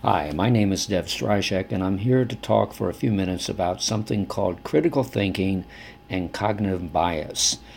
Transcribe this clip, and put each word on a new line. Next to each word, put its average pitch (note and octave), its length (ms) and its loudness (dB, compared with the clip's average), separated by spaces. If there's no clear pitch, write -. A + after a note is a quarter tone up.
Hi, D2+ 340 2
my F#2+ 140 2
name G#2 240 6
is - 140 -2
Dev F2+ 180 0
Strycek, G2+ 680 0
and F#2+ 100 -2
I'm F#2 180 0
here B2+ 260 4
to A#2+ 100 -6
talk G#2+ 380 2
for F#2+ 160 -2
a F2 40 -4
few A#2 200 0
minutes F#2 340 -2
about F#2 340 -2
something G#2+ 440 -2
called F#2 400 -4
critical D3 400 2
thinking F#2+ 580 0
and F2+ 240 -4
cognitive G2 580 -2
bias. E2 680 0